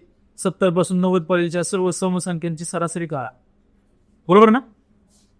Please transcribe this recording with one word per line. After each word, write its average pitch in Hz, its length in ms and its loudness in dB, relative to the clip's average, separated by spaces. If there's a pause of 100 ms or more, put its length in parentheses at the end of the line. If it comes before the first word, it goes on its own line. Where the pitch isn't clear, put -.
(380)
सत्तर 190 320 0
पासून 180 300 0
नव्वद 185 240 0
पर्यंतच्या 175 400 -2
सर्व 185 280 -2
समसंख्यांची 170 720 -6
सरासरी 170 400 -6
काढा, 135 240 -8 (1000)
बरोबर 208 220 8
ना? 233 100 4 (800)